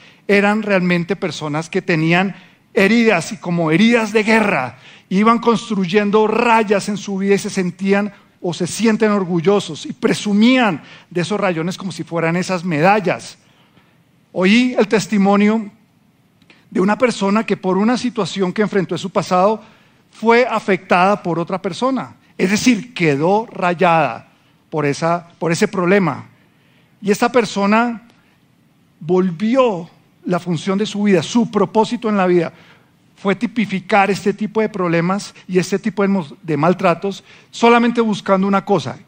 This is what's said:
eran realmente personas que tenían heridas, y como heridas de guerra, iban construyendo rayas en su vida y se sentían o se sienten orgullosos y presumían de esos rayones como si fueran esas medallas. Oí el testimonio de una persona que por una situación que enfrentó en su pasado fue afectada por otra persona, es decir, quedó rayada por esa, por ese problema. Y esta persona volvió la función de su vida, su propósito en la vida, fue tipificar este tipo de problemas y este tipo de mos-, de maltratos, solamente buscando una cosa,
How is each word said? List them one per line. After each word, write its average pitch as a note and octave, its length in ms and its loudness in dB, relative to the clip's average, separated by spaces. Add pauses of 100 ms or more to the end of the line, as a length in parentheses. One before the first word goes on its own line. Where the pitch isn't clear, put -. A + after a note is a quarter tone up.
(280)
eran G3+ 360 2
realmente F3+ 540 0
personas D3+ 520 -6
que F#3 120 -2
tenían F3 540 2 (380)
heridas, G#3 600 2
y F#3 40 -10
como E3+ 320 -2
heridas A3 420 2
de G#3+ 120 0
guerra, G3+ 540 0 (320)
iban G#3+ 280 2
construyendo G#3 880 0
rayas A3 640 0
en G#3 80 -6
su G3 200 -8
vida G3 180 2
y - 20 2
se G3 120 -8
sentían F#3+ 640 -2 (280)
o F3 120 -4
se F3 120 -4
sienten G#3+ 460 0
orgullosos F3+ 720 0
y D#4 80 -10
presumían A3 880 2 (280)
de F3 120 -4
esos G3 180 -4
rayones F3+ 380 -2
como F#3+ 140 -10
si E3 120 -10
fueran E3 340 -2
esas F3+ 260 -4
medallas. E3+ 760 0 (920)
Oí A3+ 480 2
el A#3+ 80 2
testimonio G#3 800 2 (1040)
de - 80 -2
una G3+ 180 0
persona G#3+ 480 0
que G3 120 -2
por F#3 200 -2
una A3 200 2
situación F#3+ 560 -4
que A3 80 -2
enfrentó F#3 340 -2
en D#3 40 -6
su F#3+ 100 -8
pasado F#3+ 520 0 (500)
fue A#3 380 4
afectada G3+ 720 2
por E3 160 -4
otra F3 240 -6
persona, G3 540 -4 (220)
es G3 120 0
decir, G#3+ 440 0
quedó E3+ 540 0
rayada E3 840 0 (380)
por D3+ 160 -2
esa, E3 420 -2 (100)
por E3 140 -4
ese E3+ 160 0
problema. F3 580 0 (760)
Y G3 100 -2
esta A#3+ 180 0
persona A3+ 760 0 (920)
volvió F#3 920 0 (340)
la F#3 160 -2
función F3+ 380 -2
de G#3+ 80 -2
su G3+ 180 -4
vida, G3 180 4
su A#3 300 -2
propósito G#3+ 560 0
en G#3+ 80 0
la F#3+ 120 2
vida, F3 260 0 (640)
fue G3 180 -2
tipificar G3+ 720 0
este G3+ 240 -2
tipo G#3+ 280 -4
de G#3+ 80 0
problemas F#3 680 -2 (120)
y F#3 120 0
este F#3 180 -2
tipo G#3 240 -4
de G3+ 60 2
mos-, F#3 340 -2
de D#3 160 -4
maltratos, F#3 640 0 (280)
solamente A#3 480 2
buscando G3+ 480 0
una G3 160 0
cosa, C#3+ 340 -2 (100)